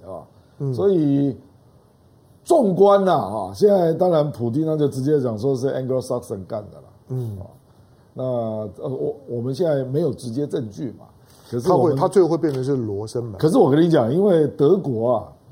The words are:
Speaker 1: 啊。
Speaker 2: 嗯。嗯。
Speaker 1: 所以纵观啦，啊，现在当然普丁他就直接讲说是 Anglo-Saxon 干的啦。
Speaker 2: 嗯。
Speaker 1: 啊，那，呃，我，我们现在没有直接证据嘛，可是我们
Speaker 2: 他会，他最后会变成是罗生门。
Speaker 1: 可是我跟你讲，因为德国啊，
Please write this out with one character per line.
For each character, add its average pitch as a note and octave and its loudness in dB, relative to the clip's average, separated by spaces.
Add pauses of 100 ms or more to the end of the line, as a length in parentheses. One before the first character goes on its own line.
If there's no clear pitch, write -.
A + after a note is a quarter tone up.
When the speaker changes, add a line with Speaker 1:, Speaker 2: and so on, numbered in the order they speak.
Speaker 1:
啊。 F2+ -14 (380)
Speaker 2:
嗯。 C#3 -4
嗯。 C3 -4
Speaker 1:
所 F#3+ 2
以 C#3+ 0 (1080)
纵 A#3+ 2
观 G3+ 6
啦， F#3 2
啊， G2+ -4
现 F#3 4
在 F#3 4
当 F3+ 2
然 D3+ 2
普 A#2 -4
丁 B2 -2
他 D#3 -2
就 D3 2
直 C3 -4
接 D3 2
讲 B2 -2
说 C3+ 0
是 B2 -4
Anglo-Saxon B2 -6
干 G#2+ -10
的 D2+ -20
啦。 C#2 -20 (240)
Speaker 2:
嗯。 B2 -8
Speaker 1:
啊， F#2+ -14 (680)
那， C3 -10
呃， A2+ -6
我， C#3+ -6 (120)
我 A#2+ -8
们 B2+ -6
现 E3+ -2
在 C#3+ 0
没 C3+ -2
有 D3+ -2
直 B2 -12
接 C3+ -4
证 A#2+ -6
据 A2 -10
嘛， - -20 (440)
可 A#2+ -4
是 C3+ 0
我 F3+ 4
们 D3+ 2
Speaker 2:
他 C#3+ 0
会， F#3+ 2
他 - -
最 F#3 4
后 E3 4
会 D#3+ 0
变 D#3 0
成 C3 -4
是 C#3 -2
罗 G#2+ -4
生 A#2 -6
门。 A2+ -10
Speaker 1:
可 D3+ 2
是 F#3+ 2
我 F#3+ 6
跟 C#3+ 4
你 E3+ 4
讲， B2+ 4
因 F3 2
为 E3 4
德 D3 2
国 B2 -2
啊， G2+ -8 (240)